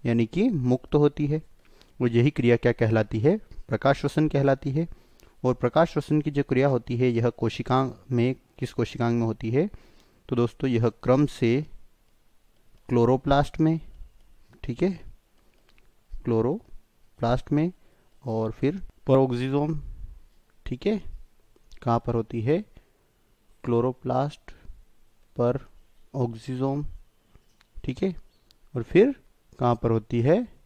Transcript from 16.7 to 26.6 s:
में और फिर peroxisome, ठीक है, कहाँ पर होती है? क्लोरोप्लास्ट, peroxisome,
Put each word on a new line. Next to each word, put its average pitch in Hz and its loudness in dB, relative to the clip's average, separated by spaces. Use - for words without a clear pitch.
में 156 2
और 110 -2
फिर 165 -2
peroxisome, 135 2
ठीक 127 -6
है, 208 -2
कहाँ 117 2
पर 117 -4
होती 117 -4
है? 156 0
क्लोरोप्लास्ट, 123 -2
peroxisome, 127 -4